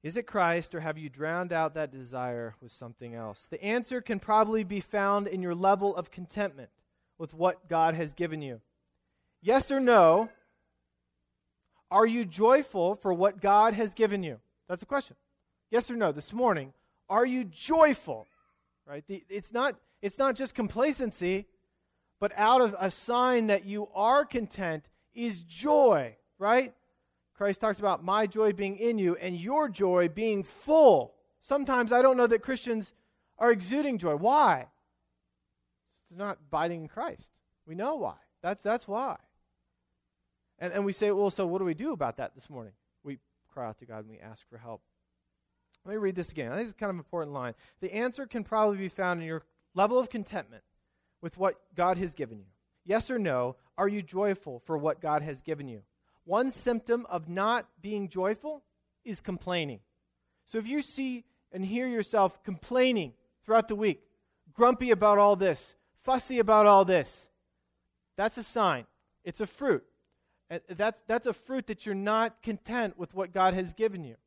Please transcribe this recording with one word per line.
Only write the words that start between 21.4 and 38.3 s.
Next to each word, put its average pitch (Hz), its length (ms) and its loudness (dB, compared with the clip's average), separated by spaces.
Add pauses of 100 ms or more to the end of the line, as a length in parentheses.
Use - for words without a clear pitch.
but 202 180 -2
out 233 240 4
of 220 180 2
a 190 120 -2
sign 240 560 0
that 202 180 0
you 208 280 -8
are 240 300 2
content 190 640 -6 (280)
is 233 280 -6
joy, 170 720 2 (220)
right? 233 360 2 (600)
Christ 202 260 -2
talks 208 200 -2
about 190 260 0
my 208 200 2
joy 214 280 0
being 196 240 -6
in 226 200 0
you 180 200 0
and 180 180 -6
your 262 320 0
joy 180 400 2
being 208 360 -2
full. 269 680 6 (280)
Sometimes 254 500 -2
I 247 100 4
don't 262 140 6
know 247 120 2
that 220 140 2
Christians 233 520 -6 (440)
are 233 140 4
exuding 233 460 -2
joy. 165 180 0
Why? 196 520 4 (1200)
It's - 180 -20
not 190 280 -8 (100)
abiding 160 360 -2
in 156 40 -14
Christ. - 400 -10 (380)
We 160 100 -14
know 247 200 -4
why. 135 200 -8 (260)